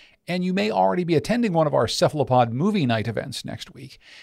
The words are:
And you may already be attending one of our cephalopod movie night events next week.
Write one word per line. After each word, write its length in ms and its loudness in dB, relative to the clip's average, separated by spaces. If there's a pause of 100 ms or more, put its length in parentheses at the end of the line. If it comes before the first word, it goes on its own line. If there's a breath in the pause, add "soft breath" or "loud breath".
(280 soft breath)
And 160 -4
you 80 -2
may 200 -2
already 320 2
be 100 0
attending 380 0
one 160 2
of 60 0
our 120 2
cephalopod 680 2
movie 320 0
night 220 0
events 380 -8
next 300 -12
week. 240 -20 (240 soft breath)